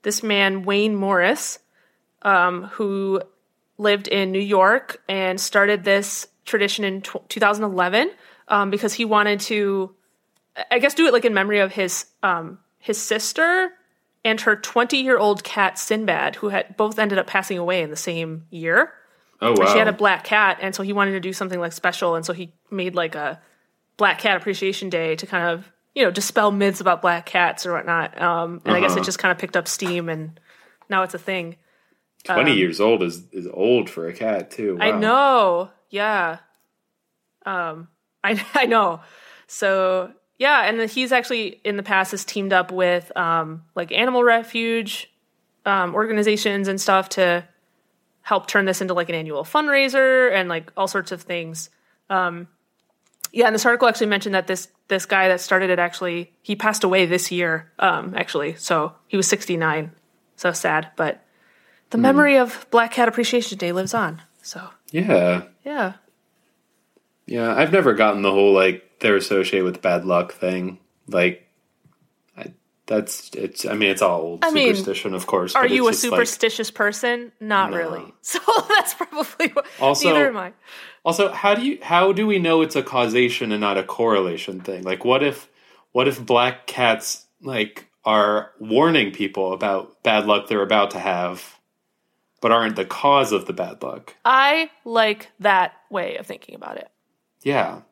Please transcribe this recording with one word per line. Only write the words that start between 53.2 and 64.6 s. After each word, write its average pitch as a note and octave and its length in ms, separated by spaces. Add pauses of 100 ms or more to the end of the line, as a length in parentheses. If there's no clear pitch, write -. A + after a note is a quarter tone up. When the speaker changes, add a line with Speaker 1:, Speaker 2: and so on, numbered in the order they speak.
Speaker 1:
yeah, A#3 140
and G#3+ 80
this G#3+ 100
article A#3+ 220
actually A3+ 200
mentioned G3+ 280
that F3+ 100
this, F#3 220 (220)
this F#3 180
guy F#3+ 220
that F3+ 120
started F#3 300
it F3 80
actually, F3 520 (120)
he G#3 120
passed G#3+ 280
away F#3 240
this F3 240
year, E3 480
um, F#3 360
actually. D3 420
So D#3+ 360 (140)
he G3+ 100
was F#3+ 100
sixty-nine. D#3+ 640 (440)
So F3+ 160
sad, D#3 440
but - 280 (680)
the A3+ 80
Speaker 2:
Hmm. A#3 60
Speaker 1:
memory C#4 340
of B3 340
Black A#3 200
Cat A#3+ 160
Appreciation A3+ 500
Day F3 140
lives F#3 220
on. E3 280 (220)
So - 260 (220)